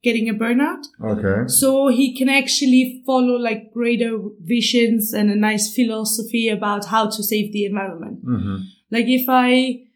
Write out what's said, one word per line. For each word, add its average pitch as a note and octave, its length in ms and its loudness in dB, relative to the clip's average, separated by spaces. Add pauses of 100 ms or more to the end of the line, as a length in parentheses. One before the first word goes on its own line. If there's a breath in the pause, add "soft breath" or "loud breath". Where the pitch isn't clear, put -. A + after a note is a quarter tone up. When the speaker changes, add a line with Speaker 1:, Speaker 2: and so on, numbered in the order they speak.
Speaker 1:
getting A3+ 280 0
a G#3+ 40 -2
burnout. B3 500 0 (200)
Speaker 2:
Okay. G#2 440 0
Speaker 1:
So C4+ 420 2
he B3+ 260 2
can C4 140 0
actually C4 760 2
follow, B3+ 300 2
like, A#3 380 -4
greater A#3 440 0 (240)
visions A#3 720 2
and G#3 180 2
a G3+ 60 0
nice G#3+ 380 0
philosophy A3+ 760 -2
about G3+ 380 -2
how A3 240 0
to G#3+ 120 -6
save G#3 300 -2
the G3+ 140 -2
environment. F#3+ 600 -8
Speaker 2:
Mm-hmm. G2+ 320 -2 (340 loud breath)
Speaker 1:
Like, A#3 180 0
if B3+ 180 2
I B3+ 540 2 (140)